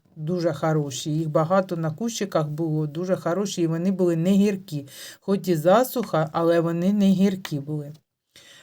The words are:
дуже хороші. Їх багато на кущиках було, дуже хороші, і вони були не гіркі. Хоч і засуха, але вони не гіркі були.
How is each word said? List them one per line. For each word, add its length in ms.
дуже 360
хороші. 580
Їх 180
багато 480
на 140
кущиках 580
було, 380
дуже 300
хороші, 460
і 40
вони 240
були 260
не 140
гіркі. 580
Хоч 280
і 80
засуха, 760
але 280
вони 320
не 140
гіркі 540
були. 320